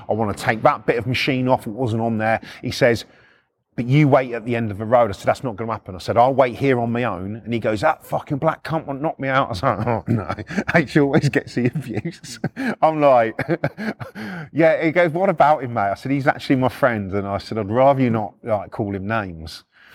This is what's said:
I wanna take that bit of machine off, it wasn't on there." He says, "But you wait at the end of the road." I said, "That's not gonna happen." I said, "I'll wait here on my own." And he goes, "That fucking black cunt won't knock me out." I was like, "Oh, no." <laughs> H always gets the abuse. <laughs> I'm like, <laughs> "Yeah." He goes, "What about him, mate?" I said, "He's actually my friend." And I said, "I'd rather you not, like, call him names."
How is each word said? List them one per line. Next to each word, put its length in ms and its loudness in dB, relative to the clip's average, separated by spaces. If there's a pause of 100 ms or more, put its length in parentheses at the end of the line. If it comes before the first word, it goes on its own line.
I 60 -2
wanna 220 -2
take 260 -2
that 240 2
bit 120 2
of 100 -6
machine 400 -2
off, 180 2
it 60 -8
wasn't 320 -2
on 160 -2
there." 220 0 (200)
He 80 -8
says, 360 2 (720)
"But 100 -6
you 220 6
wait 260 4
at 120 -8
the 100 -2
end 160 -2
of 60 -8
the 80 -8
road." 240 4
I 40 -6
said, 120 -14
"That's 180 0
not 120 -6
gonna 160 -6
happen." 240 -10
I 20 -12
said, 200 -4
"I'll 160 6
wait 220 2
here 240 2
on 120 0
my 120 -2
own." 400 -6
And 100 -6
he 60 0
goes, 220 -2
"That 240 0
fucking 320 -6
black 260 -2
cunt 220 -6
won't 160 -8
knock 180 -6
me 80 -6
out." 200 0
I 20 -8
was 140 -6
like, 240 0
"Oh, 200 0
no." 260 -2 (200)
<laughs> 220 -2
H 220 0
always 320 2
gets 260 -4
the 120 0
abuse. 720 -8 (200)
<laughs> 220 -6
I'm 200 2
like, 340 6 (640)
<laughs> 540 -14
"Yeah." 300 4
He 80 2
goes, 200 2
"What 180 0
about 340 4
him, 100 -6
mate?" 180 0
I 40 -4
said, 160 -6
"He's 160 -2
actually 280 2
my 140 2
friend." 440 0
And 140 -2
I 100 -2
said, 200 -8
"I'd 120 -4
rather 320 4
you 80 2
not, 340 -4
like, 280 -4
call 240 -4
him 120 -8
names." 580 -8 (300)